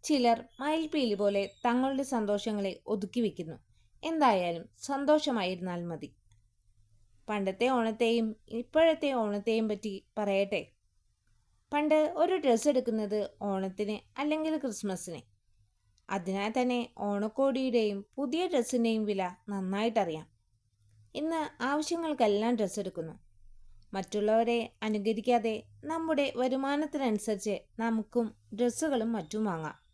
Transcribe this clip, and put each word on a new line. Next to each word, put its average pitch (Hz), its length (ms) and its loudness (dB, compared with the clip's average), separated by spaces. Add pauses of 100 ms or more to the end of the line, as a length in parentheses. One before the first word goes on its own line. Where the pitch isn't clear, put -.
ചിലർ 240 420 2 (160)
മയിൽപീലി 302 540 0
പോലെ 202 360 0 (140)
തങ്ങളുടെ 262 380 2
സന്തോഷങ്ങളെ 208 840 -2
ഒതുക്കി 208 340 -4
വെക്കുന്നു. 165 360 -4 (460)
എന്തായാലും 202 680 2 (100)
സന്തോഷമായിരുന്നാൽ 214 1040 0
മതി. 165 300 -8 (1120)
പണ്ടത്തെ 202 400 0
ഓണത്തെയും 226 680 2 (120)
ഇപ്പോഴത്തെ 311 640 2
ഓണത്തെയും 220 560 0
പറ്റി 202 380 -6 (120)
പറയട്ടെ. 196 540 0 (1000)
പണ്ട് 302 440 4
ഒരു 359 200 4
ഡ്രസ്സ് 262 320 4
എടുക്കുന്നത് 214 640 0 (100)
ഓണത്തിന് 196 800 -4
അല്ലെങ്കിൽ 311 360 0
ക്രിസ്മസിന്. 196 800 -6 (720)
അതിനാൽ 196 500 -2
തന്നെ 247 380 0
ഓണക്കോടിയുടെയും 214 1080 0 (100)
പുതിയ 294 300 0
ഡ്രസ്സിൻ്റെയും 233 580 2
വില 190 260 0 (180)
നന്നായിട്ടറിയാം. 196 800 -2 (880)
ഇന്ന് 311 480 -4
ആവശ്യങ്ങൾക്കെല്ലാം 269 920 2
ഡ്രസ്സ് 214 260 -2
എടുക്കുന്നു. 165 340 -8 (760)
മറ്റുള്ളവരെ 220 800 0 (100)
അനുകരിക്കാതെ 220 840 0 (200)
നമ്മുടെ 311 520 0
വരുമാനത്തിനനുസരിച്ച് 262 1200 -2 (200)
നമുക്കും 226 560 -2 (200)
ഡ്രസ്സുകളും 240 580 0
മറ്റും 214 320 -4
വാങ്ങാം. 160 320 -4 (180)